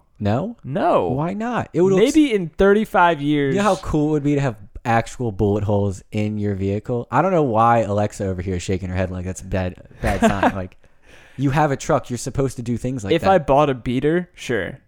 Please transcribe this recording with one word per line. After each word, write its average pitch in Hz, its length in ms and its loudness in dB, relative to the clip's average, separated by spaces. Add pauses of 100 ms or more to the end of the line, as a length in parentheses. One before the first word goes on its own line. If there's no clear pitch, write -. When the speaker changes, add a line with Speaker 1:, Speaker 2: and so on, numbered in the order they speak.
(200)
Speaker 1:
No? 135 420 -2
Speaker 2:
No. 165 460 0
Speaker 1:
Why 151 260 -2
not? 220 380 -6
It 156 100 0
would 190 120 4
look 190 100 4
Speaker 2:
Maybe 294 260 4
Speaker 1:
s- 214 60 0
Speaker 2:
in 175 140 -2
thirty-five 190 720 4
years. 143 360 0
Speaker 1:
You 196 40 0
know 202 40 2
how 208 120 2
cool 151 340 0
it - 20 0
would 151 100 0
be 147 140 2
to 139 40 0
have 135 140 -2 (300)
actual 117 480 -2
bullet 104 320 2
holes 101 380 0 (100)
in 107 260 -2
your 101 160 -2
vehicle? 104 560 -4
I 135 120 2
don't 190 100 0
know 165 100 4
why 117 380 4
Alexa 104 460 -2
over 90 160 -4
here 92 140 -4
is 87 60 -6
shaking 92 280 -4
her 90 60 -6
head 92 140 -2
like 92 140 -8
that's 92 160 -10
a 98 60 -14
bad, 92 280 -4 (280)
bad 107 180 -2
sign. 214 340 2
Speaker 2:
<laughs> - 0 -
Speaker 1:
Like, - 220 -10 (600)
you 135 140 0
have 151 220 2
a 131 40 -4
truck. - 340 -2
You're 120 80 -6
supposed 135 380 -4
to 123 60 -10
do 117 140 -4
things 127 260 -6
like 151 120 0
Speaker 2:
If 165 80 0
Speaker 1:
that. 190 80 2
Speaker 2:
I 190 80 6
bought 143 320 2
a 131 40 -2
beater, 139 600 -2
sure. 95 540 -6